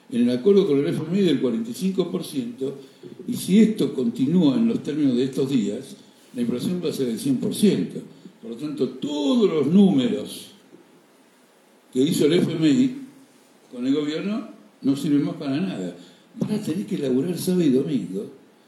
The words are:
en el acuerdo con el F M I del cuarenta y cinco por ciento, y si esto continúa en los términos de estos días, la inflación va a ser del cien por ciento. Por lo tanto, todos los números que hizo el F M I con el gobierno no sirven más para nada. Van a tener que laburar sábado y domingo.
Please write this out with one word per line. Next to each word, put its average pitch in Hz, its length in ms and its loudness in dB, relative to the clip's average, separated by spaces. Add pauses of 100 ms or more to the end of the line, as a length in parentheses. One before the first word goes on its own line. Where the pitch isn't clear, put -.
(100)
en 120 120 0
el 123 140 2
acuerdo 196 300 4
con 143 120 4
el 143 100 0
F 156 200 -2
M 190 120 0
I - 20 4
del 147 180 2
cuarenta 113 300 -2
y 120 40 -8
cinco 190 360 -2
por 180 140 -6
ciento, 131 520 -8 (520)
y - 60 -4
si 180 260 4
esto 185 340 2
continúa 135 600 2
en 117 100 2
los 113 160 -2
términos 143 340 0
de 123 60 2
estos 135 260 -2
días, 127 480 -2 (380)
la 123 80 -4
inflación 170 420 -4
va 147 60 -2
a - 20 -2
ser 131 140 -2
del 110 140 -4
cien 135 160 0
por - 180 -2
ciento. 131 460 2 (420)
Por 113 80 -12
lo 117 60 -10
tanto, 139 320 -4
todos 269 600 0
los 156 240 0
números 139 760 2 (1400)
que 127 100 2
hizo 156 240 2
el 147 60 4
F 185 180 2
M 160 180 2
I 135 280 4 (760)
con 123 140 -6
el 135 80 2
gobierno 160 540 -4 (340)
no 131 140 2
sirven 143 260 2
más - 140 -4
para 143 240 -4
nada. 120 360 -4 (440)
Van - 100 -4
a - 100 -2
tener 185 260 -6
que 175 120 -6
laburar 143 400 -2
sábado 180 240 0
y 147 80 4
domingo. 117 560 -2 (420)